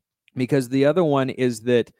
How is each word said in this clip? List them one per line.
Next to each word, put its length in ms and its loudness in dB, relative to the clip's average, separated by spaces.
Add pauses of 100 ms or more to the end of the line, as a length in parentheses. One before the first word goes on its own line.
(360)
because 320 -2
the 160 0
other 200 2
one 260 0
is 320 -4
that, 380 0